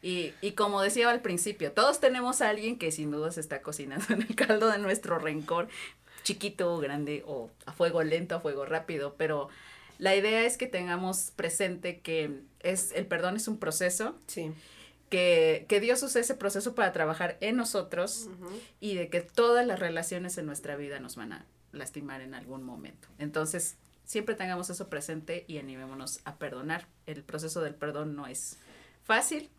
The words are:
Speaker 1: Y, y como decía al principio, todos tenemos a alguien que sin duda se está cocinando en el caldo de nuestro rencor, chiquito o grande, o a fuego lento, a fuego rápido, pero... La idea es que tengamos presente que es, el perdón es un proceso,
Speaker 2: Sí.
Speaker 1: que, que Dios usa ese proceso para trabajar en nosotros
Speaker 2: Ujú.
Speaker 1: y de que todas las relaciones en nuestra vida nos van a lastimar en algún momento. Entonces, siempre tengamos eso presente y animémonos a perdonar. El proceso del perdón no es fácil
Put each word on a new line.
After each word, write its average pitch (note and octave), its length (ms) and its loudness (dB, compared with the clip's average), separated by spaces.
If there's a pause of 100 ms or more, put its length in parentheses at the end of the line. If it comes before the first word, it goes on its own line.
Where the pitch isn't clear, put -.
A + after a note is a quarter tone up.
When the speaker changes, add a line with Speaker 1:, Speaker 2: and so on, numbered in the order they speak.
Speaker 1:
Y, F3 400 -2
y G3+ 100 -2
como G3+ 300 2
decía A3+ 280 4
al A#3+ 120 2
principio, F3 500 -2
todos C#4 280 4
tenemos B3+ 420 4
a G#3+ 80 4
alguien A3 280 -2
que D#3+ 140 -2
sin D#3 180 -2
duda D3+ 220 -2
se E3 80 -6
está D3+ 220 -6
cocinando C#3+ 500 -6
en G3+ 100 2
el A3+ 140 -2
caldo A3 340 6
de G3+ 80 2
nuestro F#3+ 400 0
rencor, D#3 500 -2 (540)
chiquito G3 520 0
o E3 60 -2
grande, D3 460 -2
o B2 240 -8 (140)
a - 80 -14
fuego E3+ 300 4
lento, E3 340 0
a E3+ 40 -2
fuego C#3 260 -2
rápido, D3+ 500 -2
pero... D3+ 320 0 (500)
La F#3+ 160 4
idea G#3+ 300 4
es A#3+ 140 2
que B3 80 -2
tengamos F#3 680 -2
presente F3 680 -2
que D3+ 400 -2 (200)
es, F#3 320 0
el F#3 140 -2
perdón F3+ 300 0
es G#3+ 120 -4
un G#3+ 100 -2
proceso, F#3 580 0 (100)
Speaker 2:
Sí. - 260 -6 (560)
Speaker 1:
que, E3 600 6
que G#3 120 6
Dios B3 220 4
usa B3+ 180 2
ese A#3+ 140 2
proceso G3+ 400 -2
para G3 180 4
trabajar D#3+ 480 0
en A3 160 0
nosotros G#3 720 -2
Speaker 2:
Ujú. F#3 320 -12 (200)
Speaker 1:
y G3+ 160 -2
de E3+ 120 -2
que F3 140 0
todas A#3+ 440 6
las F#3+ 140 0
relaciones F3 560 -2
en E3 100 -6
nuestra C#3+ 300 -6
vida C#3 240 -8
nos B2 160 -12
van A2 160 -10
a - 140 -14 (300)
lastimar C#3 440 -10
en C3 140 -14
algún B2+ 300 -12
momento. A#2 440 -14 (100)
Entonces, D#3 580 -2 (280)
siempre G#3+ 300 -2
tengamos F#3 360 -4
eso F3+ 180 -8
presente D#3+ 600 -6
y D#3 100 -8
animémonos C3 680 -10
a D3 140 -10
perdonar. D3+ 480 -6 (200)
El D3 160 -10
proceso D#3+ 400 -6
del D3+ 120 -4
perdón D3+ 420 -6
no C#3+ 100 -10
es - 320 -8 (460)
fácil D4 540 2